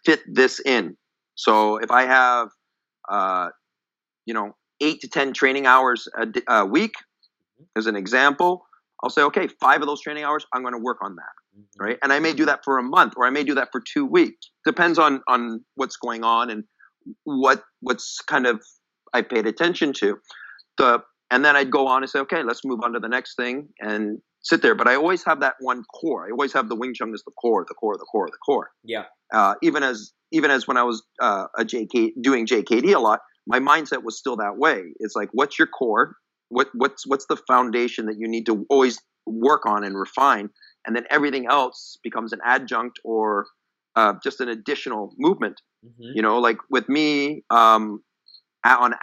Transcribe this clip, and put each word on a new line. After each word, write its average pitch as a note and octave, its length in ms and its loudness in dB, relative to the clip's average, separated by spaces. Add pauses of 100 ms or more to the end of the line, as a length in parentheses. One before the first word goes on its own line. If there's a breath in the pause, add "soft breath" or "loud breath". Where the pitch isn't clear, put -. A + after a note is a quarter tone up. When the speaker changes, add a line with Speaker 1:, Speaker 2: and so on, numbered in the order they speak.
Speaker 1:
fit D#3 220 4
this C3 340 2
in." G#2+ 360 -2 (380)
So G#2+ 440 2
if A2+ 120 -6
I B2 120 6
have, B2+ 460 4 (600)
uh, F#2+ 380 -2 (800)
you A2+ 80 -8
know, G#2 200 -6 (260)
eight D3+ 200 -2
to B2+ 80 -16
ten C#3 240 -2
training C3+ 340 0
hours B2+ 400 4 (100)
a A2+ 100 -2
d-, A2+ 200 -6
a G#2+ 200 2
week, F3 260 0 (800)
as A2 120 -4
an G#2+ 100 0
example, C#3 680 2 (360 soft breath)
I'll B2 80 -4
say, D3+ 120 2
"Okay, D#3 260 0 (120)
five C#3 200 4
of C#3+ 60 -2
those D3 160 -6
training D3+ 220 -10
hours, D3+ 280 -4
I'm B2+ 100 -4
gonna B2 160 -8
work A#2 240 -6
on G2 140 -10
that," D2+ 420 -20
Speaker 2:
Mm-hmm. - 240 -16
Speaker 1:
right? A2+ 200 -4
And C#3 100 0
I C#3+ 80 2
may D#3+ 120 0
do C#3+ 100 -2
Speaker 2:
Mm-hmm. D3+ 60 2
Speaker 1:
that C#3 160 -2
for C3+ 140 0
a B2 40 0
month, C#3 340 2
or B2 100 2
I B2+ 40 2
may C#3+ 140 -2
do C#3 100 -2
that B2+ 180 -2
for B2+ 80 -6
two - 240 -4
weeks. D3 460 2 (160)
Depends E3+ 320 2
on, C#3+ 280 2
on A#2+ 380 -2 (100)
what's C3 220 -6
going A#2 260 -8
on A#2 280 0
and G#2+ 140 -10 (600 soft breath)
what, C3+ 400 2 (160)
what's - 380 -6 (100)
kind C3+ 180 0
of A2+ 160 0 (520)
I A#2+ 80 2
paid A2 240 -2
attention E3 480 -2
to. - 240 -2 (600 loud breath)
The, A#2+ 240 4 (280)
and B2+ 140 4
then D3 120 6
I'd C3+ 140 2
go C3+ 160 2
on C3 160 2
and C3 80 -8
say, C#3 100 -2
"Okay, D#3 220 -4
let's A#2 200 -6
move B2 220 -6
on A#2 80 -4
to A#2 80 -6
the A2+ 80 -8
next B2 280 -6
thing," C3 320 -6 (120)
and G#2+ 380 -6 (240)
sit - 180 0
there. A#2 140 6
But A#2 120 0
I B2 100 6
always E3+ 280 0
have D#3 160 0
that C3+ 200 0
one B2 220 -6 (120)
core. A#2 320 -6
I G#2 40 -12
always C3 220 -4
have B2 160 -2
the A#2 80 -6
Wing B2 180 -8
Chun A2+ 200 -8
as G2 100 -14
the - 160 -20
core, G#2+ 260 0
the - 80 -16
core, G#2 220 -4
the - 80 -18
core, G2 260 -4
the - 140 -18
core. B2+ 260 -2 (140)
Speaker 2:
Yeah. A2 200 -8 (280)
Speaker 1:
Uh, G#2 300 4
even D3+ 200 0
as, A2+ 300 -4 (200)
even D3+ 180 2
as C3 160 2
when C3 100 -2
I A#2+ 60 4
was, A#2 200 -2 (180)
uh, G2+ 260 0 (100)
a A2+ 80 -2
J A2 220 -6
K, A2+ 340 2
doing B2 240 2
J A2 200 0
K A#2 160 2
D F3+ 120 2
a F3 60 2
lot, A2+ 220 2 (260 soft breath)
my B2 140 2
mindset D3 420 0
was A2+ 160 -10
still B2 180 -4
that G#2 200 -4
way. B2+ 260 2 (160)
It's G#2+ 160 -8
like, G#2 180 -4
what's C#3 280 -2
your D#3+ 80 4
core? B2 480 -2 (320)
What, C3 260 0
what's, C3 320 -2
what's C3+ 200 -2
the D3+ 100 -2 (100)
foundation A#2+ 600 0
that G#2+ 120 -6
you A2+ 100 -6
need A2+ 180 -4
to G#2+ 220 0
always C3 300 4 (280)
work A#2 380 0
on G#2 200 0
and G2 140 -8
refine? G#2 520 0 (340 soft breath)
And A2+ 120 -4
then A#2+ 120 -4
everything C#3 400 0
else C3+ 540 -2
becomes A2+ 300 -8
an A2 120 -12
adjunct B2 600 -2
or, G#2+ 420 -2 (480)
uh, G#2+ 200 4 (100)
just C3+ 160 -6
an B2+ 80 -4
additional A2+ 720 -8
movement. C3+ 420 0 (260)
Speaker 2:
Mm-hmm. A#2+ 300 -20
Speaker 1:
You A2 60 0
know, A2 180 2
like A2+ 180 2 (100)
with B2+ 200 -2
me, D3 600 -2
um, A2 540 4 (640 soft breath)
a-, B2+ 100 6
on A#2+ 260 2